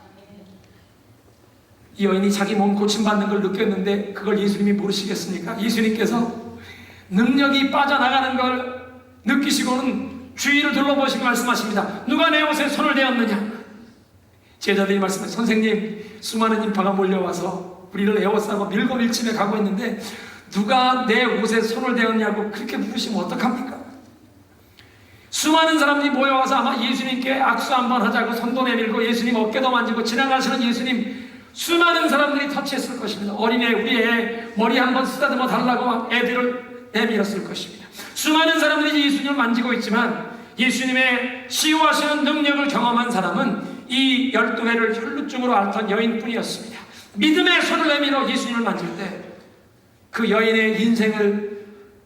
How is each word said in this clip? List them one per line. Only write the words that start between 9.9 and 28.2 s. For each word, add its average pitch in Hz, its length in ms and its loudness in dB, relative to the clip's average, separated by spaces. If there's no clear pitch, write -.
주위를 285 380 2
둘러보시고 277 500 0
말씀하십니다. 226 840 -2
"누가 320 220 4
내 302 120 2
옷에 302 260 0
손을 302 280 0
대었느냐?" 226 600 0
제자들이 196 400 2
말씀하세요. 190 360 -2
"선생님, 220 840 0
수많은 220 440 0
인파가 196 280 0
몰려와서 185 1040 -2
우리를 196 280 2
에워싸고 202 440 0
밀고 247 300 0
밀침해 233 380 0
가고 202 240 0
있는데 202 420 -2
누가 254 540 2
내 240 180 2
옷에 220 380 0
손을 247 340 -2
대었냐고 214 560 0
그렇게 - 260 -8
물으시면 - 480 -4
어떡합니까?" - 600 -4
수많은 320 480 4
사람들이 285 340 2
모여와서 262 440 2
아마 240 260 0
예수님께 254 600 -2
악수 240 320 0
한번 247 300 2
하자고 226 300 0